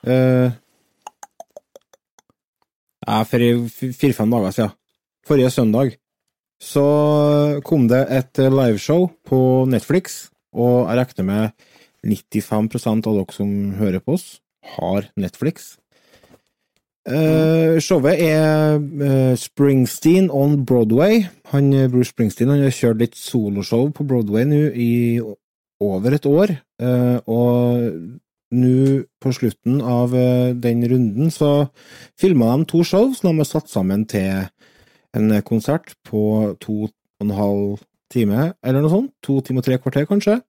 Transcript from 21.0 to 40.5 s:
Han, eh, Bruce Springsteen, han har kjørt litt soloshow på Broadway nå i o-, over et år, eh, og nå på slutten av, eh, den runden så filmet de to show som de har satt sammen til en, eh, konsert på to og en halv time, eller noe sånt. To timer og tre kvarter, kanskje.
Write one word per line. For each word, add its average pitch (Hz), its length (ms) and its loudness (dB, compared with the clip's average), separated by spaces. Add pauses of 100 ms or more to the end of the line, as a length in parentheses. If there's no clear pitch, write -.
Han, 139 280 2
eh, 135 140 2
Bruce 123 240 0
Springsteen, 117 380 -2
han 143 120 2
har 139 80 2
kjørt 117 300 0
litt 117 160 -2
soloshow 110 760 -2
på 147 140 -8
Broadway 117 400 0
nå 147 140 2 (160)
i 120 440 0
o-, 110 180 -10 (440)
over 101 320 -2
et 147 120 -2
år, 165 320 2 (220)
eh, 123 460 0
og 120 960 -2 (320)
nå 127 520 2 (180)
på 131 100 -2
slutten 123 500 -4
av, 123 320 -2
eh, 123 400 2
den 120 300 -2
runden 123 480 0
så 143 380 0 (480)
filmet 131 420 2
de 165 60 0
to 170 180 0
show 233 300 0
som 185 180 -2
de 160 60 0
har 151 80 2
satt - 240 -6
sammen 98 380 -2
til 95 420 -4 (640)
en, 107 180 0
eh, 104 100 2
konsert 131 520 -4 (120)
på 107 540 -2
to 107 240 -8
og 107 80 -8 (300)
en 104 80 -4
halv 101 500 -4 (300)
time, 123 440 0 (100)
eller 131 180 -2
noe 151 80 0
sånt. 220 220 -2 (120)
To 139 180 -2
timer 127 180 -4
og 123 60 -4
tre 131 120 0
kvarter, 139 300 -2
kanskje. 208 420 0